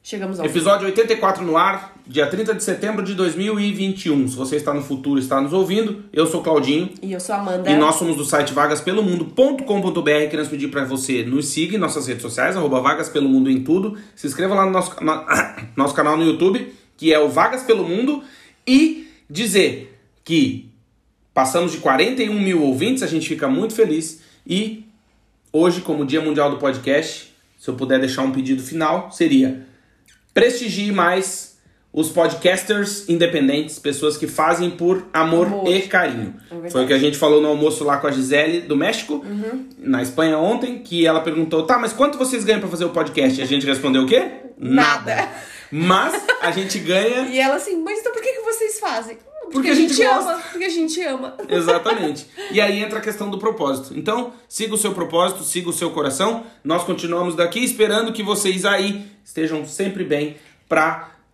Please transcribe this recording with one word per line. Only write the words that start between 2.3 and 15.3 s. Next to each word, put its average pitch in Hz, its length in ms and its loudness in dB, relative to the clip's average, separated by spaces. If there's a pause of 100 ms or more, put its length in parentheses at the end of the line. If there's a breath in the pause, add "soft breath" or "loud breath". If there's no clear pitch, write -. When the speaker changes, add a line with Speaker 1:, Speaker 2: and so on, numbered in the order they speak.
Speaker 2:
de - 80 -6
setembro 208 400 -2
de 190 100 -4
dois 175 220 0
mil 202 240 -2
e 202 140 0
vinte 190 320 -4
e 165 60 0
um. 135 180 4
Se - 80 -6
você 131 180 -4
está 147 180 -2
no 143 80 -2
futuro, 139 380 -2
está 135 220 0
nos 143 100 -2
ouvindo, 190 640 0
eu 160 120 4
sou 165 160 -2
Claudinho. 151 480 0 (120)
Speaker 1:
E 190 100 -8
eu 180 80 -6
sou 208 160 -6
Amanda. 185 340 -4
Speaker 2:
E 151 60 6
nós 156 200 4
somos 165 200 0
do 143 80 -6
site 147 300 0
vagas 147 260 2
pelo 208 240 0
mundo 175 220 0
ponto 269 400 2
com 202 160 0
ponto 170 200 -2
B 147 100 2
R. 151 180 4
Queremos 151 200 -4
pedir 139 200 -6
pra 139 160 -2
você 127 380 -2
nos 139 260 -2
siga 170 260 -2
em 208 40 0
nossas 143 280 -2
redes 120 140 -6
sociais, 131 340 -2
arroba 135 240 0
Vagas 151 300 0
Pelo 139 180 2
Mundo 135 240 4
em 120 100 2
tudo. 190 360 0 (180 loud breath)
Se - 100 -12
inscreva 185 300 -2
lá 190 100 4
no 190 60 0
nosso, 185 320 -2
na-, 151 540 -2 (100)